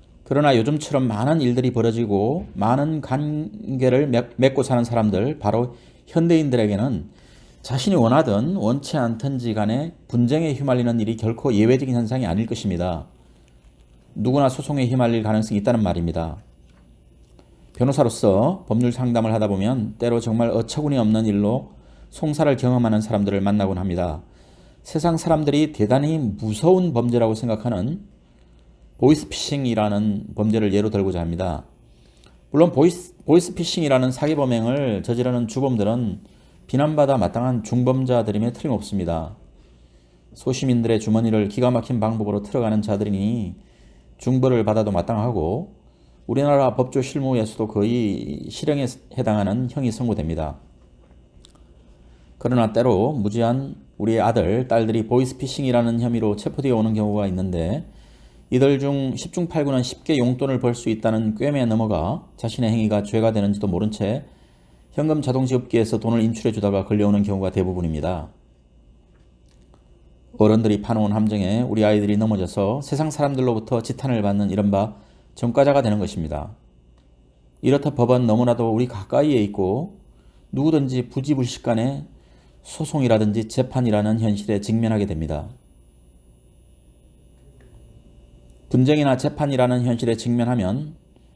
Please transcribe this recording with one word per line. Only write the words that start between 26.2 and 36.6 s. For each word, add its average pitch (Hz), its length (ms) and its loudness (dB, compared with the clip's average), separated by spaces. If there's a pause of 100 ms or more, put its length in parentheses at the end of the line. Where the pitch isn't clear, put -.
범죄라고 117 440 2
생각하는 113 680 -4 (960)
보이스피싱이라는 107 1400 0
범죄를 107 380 2
예로 104 160 2
들고자 95 320 0
합니다. 85 420 -4 (880)
물론 165 220 2
보이스-, 170 500 0
보이스피싱이라는 156 880 0
사기 147 240 -2
범행을 123 680 -2
저지르는 120 440 -2
주범들은 113 760 -2 (440)